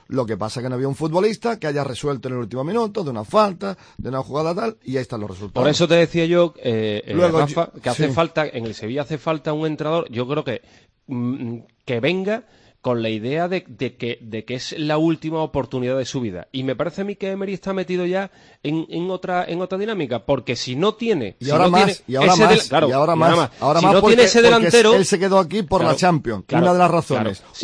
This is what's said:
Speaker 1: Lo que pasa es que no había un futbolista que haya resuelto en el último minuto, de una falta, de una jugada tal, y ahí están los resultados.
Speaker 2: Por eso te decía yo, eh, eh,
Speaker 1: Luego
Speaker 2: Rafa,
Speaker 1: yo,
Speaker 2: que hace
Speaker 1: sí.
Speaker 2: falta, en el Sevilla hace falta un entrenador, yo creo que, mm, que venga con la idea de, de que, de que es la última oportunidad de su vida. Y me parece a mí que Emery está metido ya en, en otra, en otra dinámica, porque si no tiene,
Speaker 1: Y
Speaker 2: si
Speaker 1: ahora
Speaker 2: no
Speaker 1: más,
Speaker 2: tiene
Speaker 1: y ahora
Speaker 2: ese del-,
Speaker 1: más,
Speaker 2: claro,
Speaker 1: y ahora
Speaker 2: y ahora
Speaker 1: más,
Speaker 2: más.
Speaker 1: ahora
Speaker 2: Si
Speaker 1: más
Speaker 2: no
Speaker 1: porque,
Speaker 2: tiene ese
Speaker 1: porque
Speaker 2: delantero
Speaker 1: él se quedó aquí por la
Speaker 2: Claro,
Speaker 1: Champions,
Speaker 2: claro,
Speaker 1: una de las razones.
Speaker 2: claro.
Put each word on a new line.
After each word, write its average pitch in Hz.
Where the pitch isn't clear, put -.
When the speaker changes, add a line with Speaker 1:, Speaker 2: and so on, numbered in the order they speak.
Speaker 1:
Lo 123
que 107
pasa 110
es 117
que 127
no 127
había 131
un 139
futbolista 190
que 156
haya 143
resuelto 135
en 127
el 123
último 120
minuto, 208
de 143
una 110
falta, 196
de -
una 131
jugada 156
tal, 220
y 131
ahí 131
están 120
los 101
resultados. 101
Speaker 2:
Por 139
eso 160
te 165
decía 165
yo, 175
eh, 110
eh, -
Speaker 1:
Luego 165
Speaker 2:
Rafa, 151
Speaker 1:
yo, 135
Speaker 2:
que 127
hace 151
Speaker 1:
sí. 131
Speaker 2:
falta, 160
en 120
el 104
Sevilla 123
hace 151
falta 160
un 156
entrenador, 156
yo 120
creo 151
que, 113
mm, 123
que 120
venga 190
con 120
la 113
idea 127
de, 180
de 120
que, 120
de 110
que 123
es -
la 151
última 160
oportunidad 131
de 127
su 135
vida. 95
Y 131
me 131
parece 170
a -
mí 202
que 196
Emery 196
está 190
metido 180
ya 190
en, 160
en 170
otra, 180
en 170
otra 185
dinámica, 175
porque 131
si 123
no 202
tiene, 170
Speaker 1:
Y 120
Speaker 2:
si 139
Speaker 1:
ahora 165
Speaker 2:
no 180
Speaker 1:
más, 220
Speaker 2:
tiene -
Speaker 1:
y 123
ahora 147
Speaker 2:
ese 165
del-, -
Speaker 1:
más, -
Speaker 2:
claro, 147
Speaker 1:
y -
ahora 151
Speaker 2:
y 160
ahora 165
Speaker 1:
más, -
Speaker 2:
más. 147
Speaker 1:
ahora 147
Speaker 2:
Si 175
Speaker 1:
más 196
Speaker 2:
no 196
Speaker 1:
porque, 226
Speaker 2:
tiene 240
ese 233
Speaker 1:
porque 233
Speaker 2:
delantero 226
Speaker 1:
él 190
se 196
quedó 190
aquí 190
por 180
la -
Speaker 2:
Claro, 143
Speaker 1:
Champions, 120
Speaker 2:
claro, -
Speaker 1:
una 180
de 180
las 175
razones. 120
Speaker 2:
claro. -